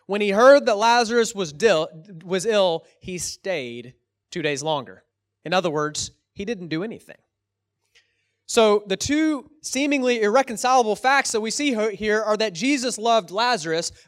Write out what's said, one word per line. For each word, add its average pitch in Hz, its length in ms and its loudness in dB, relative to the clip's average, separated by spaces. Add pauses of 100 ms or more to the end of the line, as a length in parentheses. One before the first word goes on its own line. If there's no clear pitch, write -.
when 208 140 -4
he 208 100 2
heard 254 340 8
that 220 120 2
Lazarus 233 580 2
was 175 180 -6
dil-, 165 360 2 (340)
was 180 220 -4
ill, 190 400 0 (140)
he 180 200 -10
stayed 127 760 -8 (380)
two - 100 -6
days 147 220 -4
longer." 131 400 -6 (400)
In 165 100 -4
other 180 160 2
words, 151 400 -4 (240)
he 196 100 -10
didn't 185 260 -8
do 160 140 -4
anything. 180 340 -14 (1300)
So 208 380 4
the 190 100 -4
two 302 540 -2 (140)
seemingly 254 580 -2
irreconcilable 240 720 2
facts 269 360 0
that 214 100 -2
we 220 80 -6
see 285 240 -2
ho-, 214 160 -2
here 214 320 -2
are 214 160 0
that 208 160 -2
Jesus 240 460 -2
loved 220 320 0
Lazarus, 175 600 -2 (160)